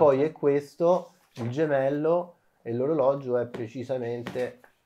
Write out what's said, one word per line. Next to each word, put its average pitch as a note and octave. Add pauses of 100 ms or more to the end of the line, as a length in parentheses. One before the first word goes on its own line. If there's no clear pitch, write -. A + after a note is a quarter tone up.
poi C#3
è D#3
questo, D#3 (220)
il A#2
gemello, D3 (240)
e A#2
l'orologio C3+
è A#2+
precisamente B2 (260)